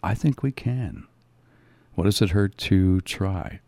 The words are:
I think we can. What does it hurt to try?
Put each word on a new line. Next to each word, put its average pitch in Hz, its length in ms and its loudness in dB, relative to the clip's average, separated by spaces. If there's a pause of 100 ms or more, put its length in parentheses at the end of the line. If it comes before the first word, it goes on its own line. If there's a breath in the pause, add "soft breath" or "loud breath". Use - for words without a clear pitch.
I - 120 0
think 139 280 0
we 139 100 -2
can. 123 540 -6 (880 soft breath)
What 87 100 0
does 101 160 2
it 101 80 2
hurt 98 300 0
to 92 420 4
try? 95 680 -6